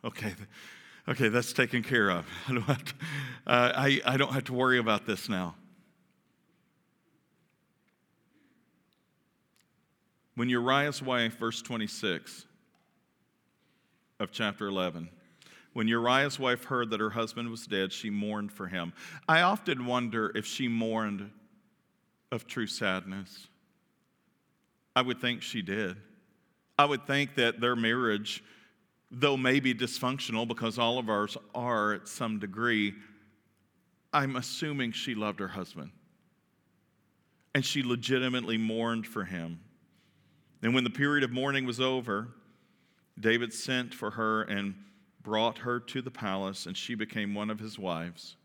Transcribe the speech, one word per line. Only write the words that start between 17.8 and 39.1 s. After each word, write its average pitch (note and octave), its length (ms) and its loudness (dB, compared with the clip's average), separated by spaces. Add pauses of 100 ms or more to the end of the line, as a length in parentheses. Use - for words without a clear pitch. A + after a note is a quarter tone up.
she - 160 -6
mourned G#2 420 -2
for F#2+ 160 -8
him." F2 260 -4 (340)
I D#3+ 140 6
often F3+ 440 2
wonder A#2 500 0
if G#2+ 100 -2
she - 220 -4
mourned A2 640 0 (1000)
of A#2+ 140 -6
true A2+ 220 -4
sadness. F#2+ 800 -4 (1500)
I B2+ 60 6
would B2 180 0
think B2 220 -2
she A2 220 -4
did. G2 340 -2 (800)
I C#3+ 80 8
would C#3+ 220 0
think C#3+ 300 2
that A#2 220 4
their A#2+ 160 4
marriage, A2+ 680 0 (680)
though C#3 260 2
maybe C3 380 4
dysfunctional, A#2+ 720 -2
because A2+ 300 -4
all A#2+ 220 2
of A2+ 100 -4
ours G#2 280 0 (180)
are A2+ 380 2
at - 140 -8
some A2 300 -4
degree, G#2 560 0 (1200)
I'm C3+ 220 2
assuming C3 560 -2
she A#2 240 -4
loved G#2 240 -2
her G2 80 -4
husband. F2+ 420 -10 (1700)
And C3+ 100 2
she - 160 0
legitimately B2 760 0
mourned A2+ 480 0
for G2 180 -6